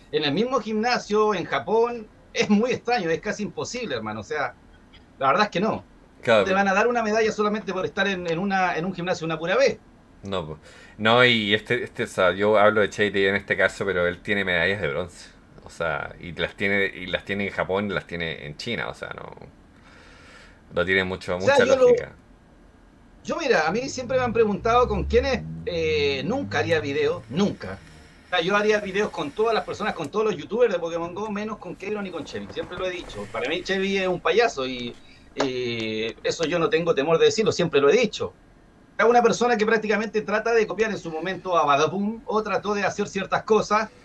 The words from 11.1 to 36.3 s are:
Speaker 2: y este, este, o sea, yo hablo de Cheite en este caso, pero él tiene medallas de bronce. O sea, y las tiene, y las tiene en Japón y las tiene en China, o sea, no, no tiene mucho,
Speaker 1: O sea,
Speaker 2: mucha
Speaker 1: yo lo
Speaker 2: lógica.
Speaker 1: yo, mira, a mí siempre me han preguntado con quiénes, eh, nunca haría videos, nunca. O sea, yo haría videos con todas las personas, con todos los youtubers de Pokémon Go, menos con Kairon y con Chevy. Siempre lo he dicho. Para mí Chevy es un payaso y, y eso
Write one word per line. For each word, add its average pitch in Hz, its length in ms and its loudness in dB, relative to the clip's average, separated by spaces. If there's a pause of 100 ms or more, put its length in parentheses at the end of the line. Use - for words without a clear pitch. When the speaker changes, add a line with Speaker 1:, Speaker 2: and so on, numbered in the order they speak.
Speaker 2:
y 110 300 4
este, 120 300 0
este, 113 200 -6
o 104 40 -2
sea, 92 240 4
yo 104 260 4
hablo 107 240 6
de 98 80 2
Cheite 98 400 0
en 98 60 2
este 98 200 -2
caso, 95 300 2
pero 90 220 2
él 87 140 -4
tiene 104 220 -2
medallas 92 380 0
de 82 60 -2
bronce. 82 420 -8 (340)
O - 60 -20
sea, 78 500 -6
y 87 140 -14
las 80 220 -4
tiene, 101 320 0
y 90 180 -10
las 87 180 -4
tiene 101 240 -4
en 92 60 -8
Japón 95 380 -2
y - 20 -4
las 80 140 -6
tiene 82 400 -8
en 73 100 -14
China, 78 320 -6
o - 60 -10
sea, - 200 -12
no, - 160 -14 (1400)
no 87 120 0
tiene 95 180 2
mucho, 92 360 -4
Speaker 1:
O - 20 -8
sea, 262 140 4
Speaker 2:
mucha 262 100 6
Speaker 1:
yo 95 100 4
lo - 0 -
Speaker 2:
lógica. 247 360 4 (1120)
Speaker 1:
yo, 285 140 -4
mira, 226 300 2
a 165 40 0
mí 254 180 -4
siempre 254 280 -4
me 254 60 2
han 240 100 -2
preguntado 226 540 2
con 196 180 -2
quiénes, 247 360 2 (240)
eh, 156 600 0
nunca 233 340 -2
haría 160 200 2
videos, 147 500 -2
nunca. 123 480 -2 (500)
O - 20 -20
sea, 180 120 0
yo 185 140 0
haría 208 240 2
videos 202 320 -2
con - 200 -6
todas 220 220 0
las 196 100 0
personas, 180 300 -6
con 151 160 -8
todos 220 160 0
los 208 120 0
youtubers 185 340 2
de 175 80 0
Pokémon 170 340 -4
Go, 208 160 -8
menos 208 280 -6
con 175 180 -14
Kairon 202 320 -8
y 185 40 -10
con 151 140 -10
Chevy. 101 260 -10
Siempre 165 260 -8
lo 185 80 -4
he 180 60 -4
dicho. 107 400 -10
Para 117 180 -4
mí 175 140 -4
Chevy 196 340 -2
es 190 100 0
un 175 120 -2
payaso 170 480 0
y, 120 280 -8 (400)
y 117 720 -2 (160)
eso 160 220 -2